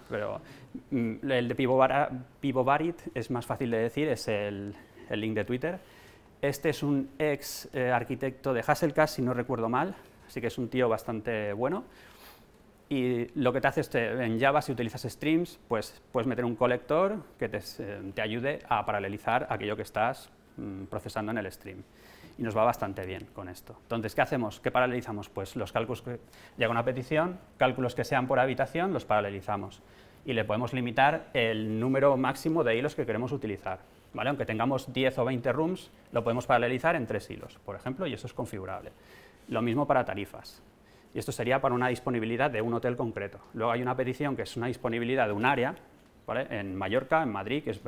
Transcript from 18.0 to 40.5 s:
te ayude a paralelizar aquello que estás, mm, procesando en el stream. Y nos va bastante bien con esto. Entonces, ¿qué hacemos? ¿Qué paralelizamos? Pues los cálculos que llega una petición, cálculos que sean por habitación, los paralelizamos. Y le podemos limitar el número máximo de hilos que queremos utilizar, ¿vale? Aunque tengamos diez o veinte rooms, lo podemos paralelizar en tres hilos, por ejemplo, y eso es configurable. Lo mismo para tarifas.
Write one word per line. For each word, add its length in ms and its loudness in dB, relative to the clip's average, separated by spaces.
te 80 -2
ayude 460 -2
a 180 2
paralelizar 640 0
aquello 280 -2
que 60 -6
estás, 460 -2
mm, 260 -8
procesando 480 -6
en 60 -2
el 120 -4
stream. 320 -14
Y 60 -6
nos 120 -2
va 100 6
bastante 400 0
bien 280 -10
con 140 -12
esto. 360 -16
Entonces, 300 -4
¿qué 80 4
hacemos? 380 0
¿Qué 100 -4
paralelizamos? 600 0
Pues 260 -8
los 160 -4
cálculos 300 -2
que 180 -10
llega 120 2
una 140 2
petición, 560 0
cálculos 380 2
que 80 0
sean 240 2
por 120 4
habitación, 520 0
los 140 -2
paralelizamos. 760 -2
Y 80 -2
le 100 2
podemos 300 0
limitar 600 4
el 460 2
número 380 4
máximo 480 0
de 100 4
hilos 180 0
que 120 -2
queremos 260 -2
utilizar, 480 -4
¿vale? 160 0
Aunque 160 -2
tengamos 460 0
diez 260 2
o 60 2
veinte 300 0
rooms, 360 -2
lo 140 0
podemos 200 0
paralelizar 520 4
en 100 -2
tres 220 -4
hilos, 360 -14
por 120 -8
ejemplo, 280 -6
y 80 -4
eso 140 -8
es 60 -12
configurable. 580 -8
Lo 140 0
mismo 260 2
para 160 6
tarifas. 580 -8